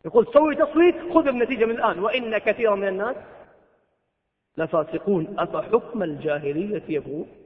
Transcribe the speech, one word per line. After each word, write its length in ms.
يقول: 280
"سوي 220
تصويت، 400
خذ 140
النتيجة 360
من 60
الآن، 280
وإن 400
كثيرا 360
من 140
الناس 280
لفاسقون 840
أفحكم 640
الجاهلية 880
يبغون 400